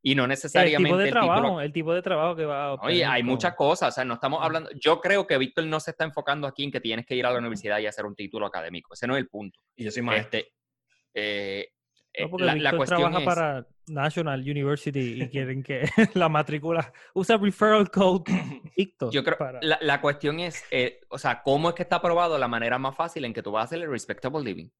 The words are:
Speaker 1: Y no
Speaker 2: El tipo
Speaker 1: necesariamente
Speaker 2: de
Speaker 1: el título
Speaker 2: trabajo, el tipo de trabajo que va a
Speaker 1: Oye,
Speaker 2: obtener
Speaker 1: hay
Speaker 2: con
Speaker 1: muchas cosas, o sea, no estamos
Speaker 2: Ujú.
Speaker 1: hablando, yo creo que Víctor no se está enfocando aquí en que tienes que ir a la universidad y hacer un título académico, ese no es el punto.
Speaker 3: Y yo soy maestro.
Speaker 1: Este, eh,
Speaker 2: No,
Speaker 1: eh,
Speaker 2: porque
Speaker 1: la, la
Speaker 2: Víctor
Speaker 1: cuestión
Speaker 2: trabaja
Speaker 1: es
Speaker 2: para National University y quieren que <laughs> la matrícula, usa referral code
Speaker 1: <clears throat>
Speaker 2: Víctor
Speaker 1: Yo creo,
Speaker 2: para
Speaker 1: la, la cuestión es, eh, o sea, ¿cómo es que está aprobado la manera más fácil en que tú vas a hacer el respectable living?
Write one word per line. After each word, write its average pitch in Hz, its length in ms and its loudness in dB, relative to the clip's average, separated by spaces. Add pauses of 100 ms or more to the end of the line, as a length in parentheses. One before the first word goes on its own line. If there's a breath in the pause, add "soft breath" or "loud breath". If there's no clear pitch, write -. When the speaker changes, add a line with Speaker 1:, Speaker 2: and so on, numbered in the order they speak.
Speaker 1:
Y 135 120 4
no 139 100 4
Speaker 2:
El 123 40 0
tipo - 0 -
Speaker 1:
necesariamente 156 680 4
Speaker 2:
de 190 60 4
Speaker 1:
el 208 100 2
título 226 180 4
Speaker 2:
trabajo, 190 280 2
el 147 120 -4
tipo 160 220 0
de 180 80 0
trabajo 170 340 0
que 160 80 -2
va 143 200 -4
a 143 100 -4
Speaker 1:
Oye, 127 60 -10
Speaker 2:
obtener 165 260 2
Speaker 1:
hay 123 160 2
Speaker 2:
con 120 80 0
Speaker 1:
muchas 127 240 0
cosas, 151 340 2
o 117 40 0
sea, 127 120 -4
no 123 100 -4
estamos 139 240 -2
Speaker 2:
Ujú. 151 80 0
Speaker 1:
hablando, 160 240 -4 (100)
yo 165 200 4
creo 190 260 2
que 151 100 2
Víctor 135 280 0
no 156 160 -2
se 156 100 -8
está 160 140 -2
enfocando 147 420 -4
aquí 139 180 -6
en - 60 -6
que 120 100 -4
tienes 113 260 -4
que - 100 -6
ir 123 100 0
a 123 60 2
la 123 60 0
universidad 107 420 -4
y 107 60 -4
hacer 104 200 -6
un 104 80 -10
título 104 320 -6
académico, 87 480 -10
ese - 120 -8
no 127 100 0
es 135 60 0
el - 60 -8
punto. 104 300 -14 (160)
Speaker 3:
Y 120 100 -12
yo 107 60 -6
soy 117 120 -6
maestro. 110 360 -2
Speaker 1:
Este, - 140 -8 (640)
eh, 101 540 -6 (500)
Speaker 2:
No, 101 80 -2
Speaker 1:
eh, - 20 -8
Speaker 2:
porque 180 160 -4
Speaker 1:
la, 170 80 4
la - 20 0 (160)
Speaker 2:
Víctor 170 60 0
Speaker 1:
cuestión 170 240 2
Speaker 2:
trabaja 170 180 2
Speaker 1:
es 151 60 0
Speaker 2:
para 156 420 0 (220)
National 151 540 -2
University 139 800 -2
y 127 60 -6
quieren 131 360 -6
que 131 180 -6
<laughs> 202 320 4
la 175 140 4
matrícula, 156 640 0 (220 loud breath)
usa 190 240 4
referral 208 520 4
code 185 360 4
Speaker 1:
<clears throat> 143 500 -2
Speaker 2:
Víctor 180 360 -2
Speaker 1:
Yo 139 120 0
creo, 160 140 0
Speaker 2:
para 127 240 -6
Speaker 1:
la, 156 180 2
la 143 200 2
cuestión 147 380 0
es, 175 320 -8
eh, 127 380 0
o - 100 -10
sea, 131 240 -2
¿cómo 147 280 4
es 170 40 -6
que 180 80 -6
está 175 140 0
aprobado 170 420 2
la 127 100 2
manera 117 300 0
más 135 180 -2
fácil 165 280 -4
en 117 80 -6
que 107 100 -8
tú 101 80 -8
vas 107 120 0
a - 20 0
hacer 165 180 -6
el 160 80 -6
respectable 131 540 -6
living? 90 240 -8 (120)